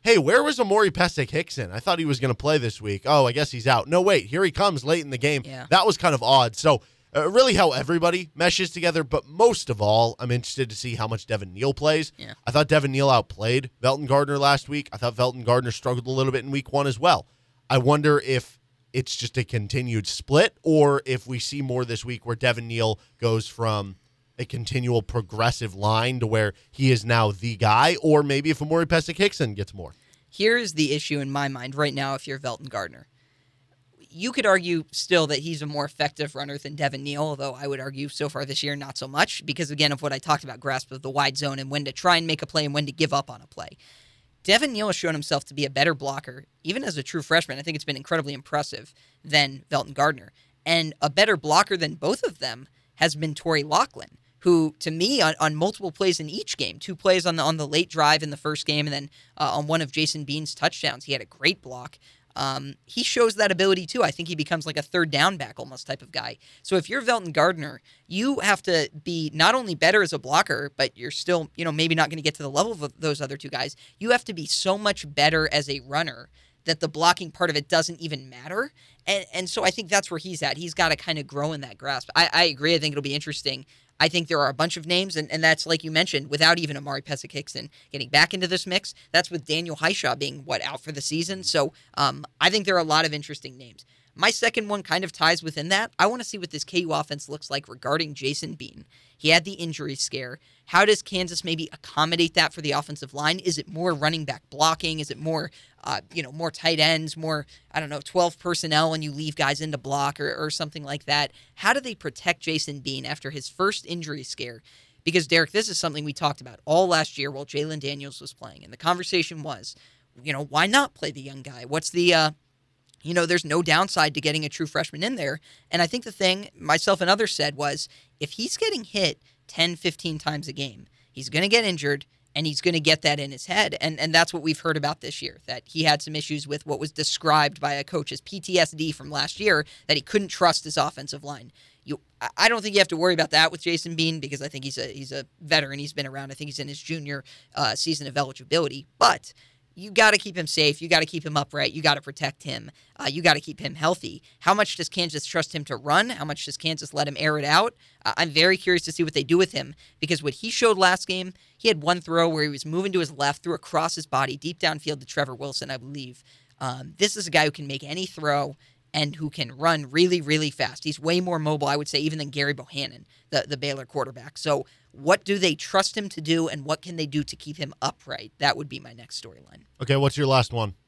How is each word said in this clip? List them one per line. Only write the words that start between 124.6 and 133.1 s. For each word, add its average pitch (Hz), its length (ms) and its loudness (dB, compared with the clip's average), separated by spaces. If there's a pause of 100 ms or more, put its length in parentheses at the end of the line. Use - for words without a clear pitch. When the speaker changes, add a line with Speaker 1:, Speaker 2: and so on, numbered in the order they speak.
Speaker 2:
freshman 156 380 -4
in 254 100 -2
there. 156 240 -4 (320)
And 170 100 0
I 170 60 4
think 240 160 -4
the 214 100 -14
thing 196 460 0
myself 160 420 2
and 175 80 0
others 202 240 2
said 147 240 -2
was, 143 320 -4 (300)
if 147 140 -8
he's - 240 -6
getting 415 260 -2
hit 190 400 -2 (240)
ten, 170 300 0
fifteen 160 420 -4
times 151 300 -6
a 135 40 -12
game, 139 360 -10 (240)
he's 131 160 -12
gonna 156 180 2
get 226 180 4
injured, 143 420 -2 (280)
and 151 100 -2
he's 147 160 -2
gonna 170 200 2
get 156 220 2
that - 180 2